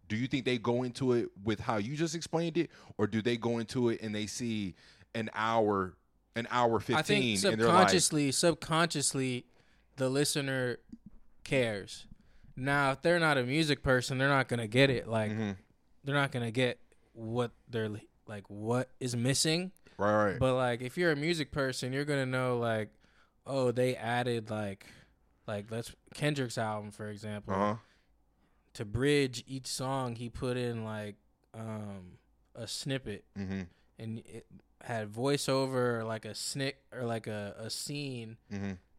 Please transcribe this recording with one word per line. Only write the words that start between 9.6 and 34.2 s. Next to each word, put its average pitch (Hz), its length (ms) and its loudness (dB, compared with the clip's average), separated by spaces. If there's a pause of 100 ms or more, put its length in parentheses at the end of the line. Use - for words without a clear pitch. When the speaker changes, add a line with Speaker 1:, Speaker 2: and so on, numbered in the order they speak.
Speaker 2:
the 131 140 0
listener 135 680 0 (680)
cares. 113 600 0 (500)
Now, 139 360 2
if 135 100 -6
they're 170 160 4
not 156 200 4
a 123 60 2
music 147 380 2
person, 127 360 2
they're 135 100 4
not 135 200 4
gonna 117 200 -2
get 135 220 6
it. 117 180 -2
Like, 110 240 0
Speaker 1:
Mm-hmm. 107 200 -2 (520)
Speaker 2:
they're 139 100 -2
not 143 160 2
gonna 120 200 -2
get 123 280 0 (360)
what 113 380 -2 (160)
they're 110 200 -2
li-, 107 200 -8 (180)
like, 101 240 -12
what 110 400 -2 (100)
is 123 160 -4
missing. 156 540 2 (260)
Speaker 1:
Right, 107 360 4
right. 90 80 -4
Speaker 2:
But, 131 140 4
like, 123 280 0
if 127 160 -6
you're 175 140 4
a 143 40 2
music 156 360 -2
person, 131 400 -2
you're 139 120 -2
gonna 139 220 0
know, 127 320 0
like, 110 320 0 (560)
oh, 131 240 2
they 127 260 2
added, 117 540 0
like, 104 340 -4 (640)
like, 104 240 -6
let's, 113 240 -8 (180)
Kendrick's 139 460 -2
album, 107 320 -4
for 107 180 -10
example. 104 460 -6
Speaker 1:
Uh-huh. 104 200 2 (1000)
Speaker 2:
To 120 100 -8
bridge 127 640 0
each 131 220 -10
song, 131 480 -4
he 117 120 -8
put 123 280 -4
in, 117 280 -2
like, 107 300 -6 (400)
um, 104 640 -10 (380)
a 117 100 -10
snippet, 127 580 -6 (140)
Speaker 1:
Mm-hmm. 95 220 -4 (400)
Speaker 2:
and 113 260 -8